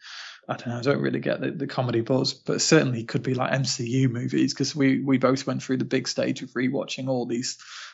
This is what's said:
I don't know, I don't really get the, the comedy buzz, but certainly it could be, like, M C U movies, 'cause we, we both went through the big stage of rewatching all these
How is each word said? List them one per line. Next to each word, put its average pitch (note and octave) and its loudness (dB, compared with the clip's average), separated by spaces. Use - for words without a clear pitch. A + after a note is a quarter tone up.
I - -4
don't - -10
know, A#2+ -4
I - -8
don't C#3 2
really C3+ 0
get - -2
the, C3+ -2
the C3+ -6
comedy A#2+ 0
buzz, C3 2
but - -2
certainly C3+ 4
it A2+ -8
could C#3 -2
be, C3 0
like, B2+ -2
M C3+ 2
C A#2+ -2
U C3 4
movies, B2+ 0
'cause C3+ -2
we, C3+ 4
we C3+ 4
both C3 2
went C3 -2
through C3 -2
the B2+ 0
big B2+ -2
stage B2+ -2
of B2+ -10
rewatching B2+ -2
all B2 0
these A#2+ -4